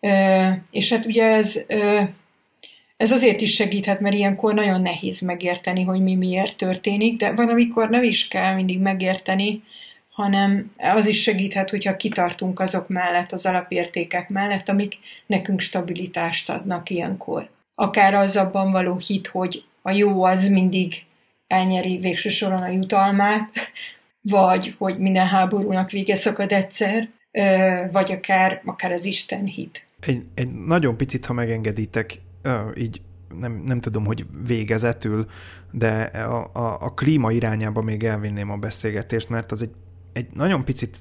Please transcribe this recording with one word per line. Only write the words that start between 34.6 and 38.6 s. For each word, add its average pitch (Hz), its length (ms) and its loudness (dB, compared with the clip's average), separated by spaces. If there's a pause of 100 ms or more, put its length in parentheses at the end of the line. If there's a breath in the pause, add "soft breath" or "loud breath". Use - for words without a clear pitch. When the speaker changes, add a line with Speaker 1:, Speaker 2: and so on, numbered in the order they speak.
Speaker 2:
de 113 200 0 (120)
a, 113 500 -6
a, 117 280 -4
a - 140 -8
klíma 131 380 2
irányába 110 500 -2
még 107 220 -4
elvinném 104 460 -4
a 104 60 -6
beszélgetést, 107 720 -4